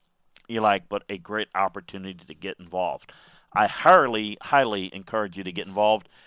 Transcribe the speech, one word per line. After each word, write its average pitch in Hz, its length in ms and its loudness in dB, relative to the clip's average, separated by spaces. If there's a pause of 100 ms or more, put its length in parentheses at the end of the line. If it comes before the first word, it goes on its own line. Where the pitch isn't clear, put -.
(500)
you 113 100 -4
like, 101 300 2
but 101 180 -6
a 101 100 -8
great 104 380 -6
opportunity 95 680 -6
to 80 100 -20
get 90 240 -12
involved. 87 540 -6 (400)
I 104 140 2
highly, 120 760 4
highly 107 520 0
encourage 98 440 -6
you 95 80 -8
to 92 80 -8
get 85 120 -8
involved 104 440 0 (180)